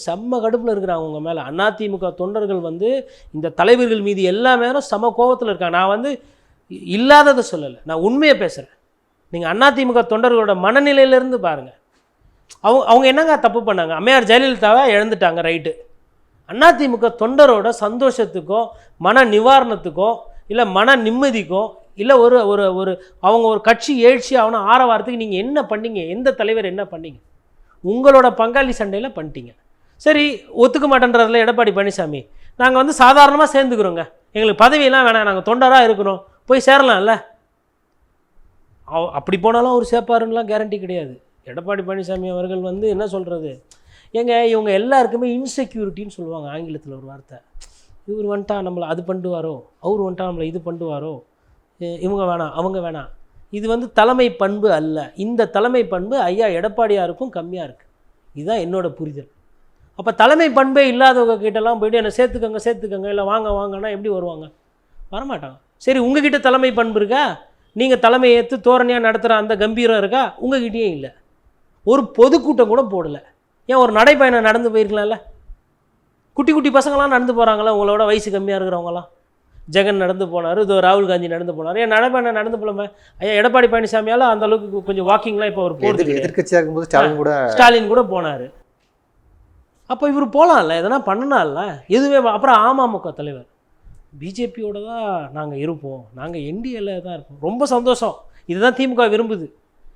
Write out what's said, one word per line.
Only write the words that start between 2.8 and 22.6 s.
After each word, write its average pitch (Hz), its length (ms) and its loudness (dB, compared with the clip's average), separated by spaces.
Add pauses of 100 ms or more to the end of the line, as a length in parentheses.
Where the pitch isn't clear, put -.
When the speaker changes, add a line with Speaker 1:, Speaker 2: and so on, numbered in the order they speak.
Speaker 1:
இந்த 156 160 -6
தலைவர்கள் 233 520 2
மீது 196 220 -4
எல்லா 226 320 2
நேரம் 247 260 -2
செம 220 360 -4
கோவத்துல 247 280 0
இருக்காங்க. 175 320 -2
நான் 190 100 2
வந்து 240 340 -4 (480)
இ-, 185 160 -18
இல்லாததை 262 680 4
சொல்லல, 139 340 -10
நான் 160 120 -6
உண்மையை 262 400 2
பேசுறேன். 151 340 -8 (640)
நீங்க 170 320 0
அ 285 80 4
தி 262 120 -2
மு 247 80 -2
க 233 80 4
தொண்டர்களோட 220 540 0
மனநிலையில 262 600 4
இருந்து 254 240 0
பாருங்க. 143 320 -6 (880)
அவங்க, 247 240 4
அவங்க 254 220 6
என்னங்க 302 300 2
தப்பு 226 240 0
பண்ணாங்க? 185 280 -2
அம்மையார் 226 340 2
ஜெயலலிதாவை 233 640 4
இழந்துட்டாங்க, 196 540 0
ரைட்டு. 165 300 -4 (880)
அ 320 140 8
தி 277 120 0
மு 240 100 -2
க 226 220 0
தொண்டரோட 233 600 4
சந்தோஷத்துக்கோ, 220 880 -2 (300)
மன 226 280 4
நிவாரணத்துக்கோ, 220 920 2 (300)
இல்ல 226 180 0
மன 208 300 2
நிம்மதிக்கோ, 220 680 -2 (320)
இல்ல 247 240 4
ஒரு, 233 280 4
ஒரு, 202 280 0